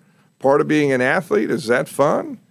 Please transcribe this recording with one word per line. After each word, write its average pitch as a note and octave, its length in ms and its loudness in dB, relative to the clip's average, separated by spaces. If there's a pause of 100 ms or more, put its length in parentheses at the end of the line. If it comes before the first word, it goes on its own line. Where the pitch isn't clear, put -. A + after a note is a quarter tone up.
(380)
part C#3 220 2
of D3+ 60 0
being D3 260 0
an B2+ 100 0
athlete, F#3 480 0
is B2+ 160 -4
that B2+ 220 0
fun? G3+ 500 -2 (120)